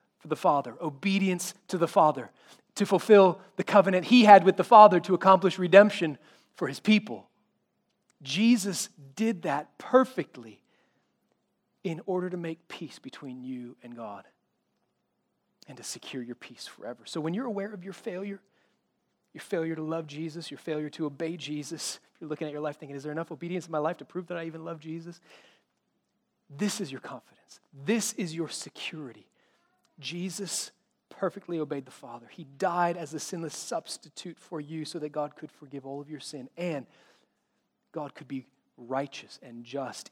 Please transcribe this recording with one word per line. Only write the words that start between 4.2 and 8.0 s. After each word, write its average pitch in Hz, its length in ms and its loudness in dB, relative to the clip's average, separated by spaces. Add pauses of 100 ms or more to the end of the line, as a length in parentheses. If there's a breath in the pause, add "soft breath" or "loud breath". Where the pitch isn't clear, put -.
had 196 220 12
with 190 100 6
the 180 80 0
Father 208 380 10
to 190 120 0
accomplish 185 460 4
redemption 180 580 6 (380 soft breath)
for 139 140 -4
his 143 100 -10
people. 202 500 0 (920)